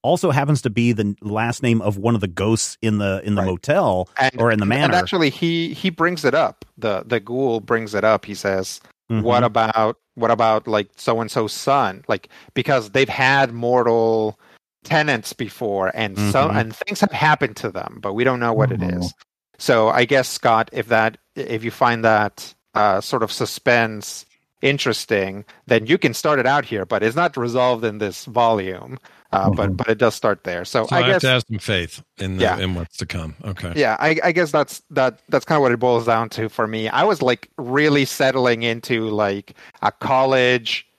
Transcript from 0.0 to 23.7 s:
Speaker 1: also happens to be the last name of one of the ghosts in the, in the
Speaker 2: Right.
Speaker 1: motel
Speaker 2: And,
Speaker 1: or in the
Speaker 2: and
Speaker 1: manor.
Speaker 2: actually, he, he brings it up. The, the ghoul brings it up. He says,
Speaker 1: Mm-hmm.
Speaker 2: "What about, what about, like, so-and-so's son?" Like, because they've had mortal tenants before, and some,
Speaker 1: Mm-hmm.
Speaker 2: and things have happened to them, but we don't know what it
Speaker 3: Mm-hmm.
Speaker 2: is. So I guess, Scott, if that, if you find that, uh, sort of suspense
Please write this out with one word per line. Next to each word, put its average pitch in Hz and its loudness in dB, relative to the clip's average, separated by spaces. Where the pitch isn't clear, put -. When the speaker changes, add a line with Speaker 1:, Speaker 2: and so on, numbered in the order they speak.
Speaker 1:
also 165 2
happens 143 2
to 123 0
be 120 2
the 104 0
last 107 -4
name 117 2
of 101 0
one 117 2
of 104 0
the 98 -2
ghosts 101 -2
in 110 0
the, 98 -2
in 104 -2
the 101 0
Speaker 2:
Right. 95 0
Speaker 1:
motel 101 0
Speaker 2:
And, 131 0
Speaker 1:
or 117 4
in 107 0
the 104 0
Speaker 2:
and 101 0
Speaker 1:
manor. 139 2
Speaker 2:
actually, 180 0
he, 165 -2
he 185 -4
brings 165 -2
it 127 2
up. 147 -2
The, 104 -4
the 113 -2
ghoul 117 -2
brings 110 -4
it 98 0
up. 110 4
He 104 -12
says, 95 -4
Speaker 1:
Mm-hmm. 110 0
Speaker 2:
"What 123 4
about, 110 0
what 113 0
about, 110 2
like, 104 0
so-and-so's 113 -2
son?" 127 -2
Like, 101 -4
because 123 0
they've 127 2
had 135 2
mortal 117 2
tenants 151 0
before, 101 -4
and 101 -4
some, 104 2
Speaker 1:
Mm-hmm. 196 0
Speaker 2:
and 113 -2
things - -8
have 202 0
happened 151 0
to 110 -6
them, - -10
but 101 -6
we 117 0
don't 127 0
know 117 0
what 110 2
it - -4
Speaker 3:
Mm-hmm. 90 -4
Speaker 2:
is. 90 -6
So 113 4
I 123 2
guess, 131 2
Scott, 113 0
if 113 -6
that, 110 2
if 113 -6
you 117 -4
find 117 0
that, 107 2
uh, 104 2
sort 117 -2
of 107 -4
suspense 113 -2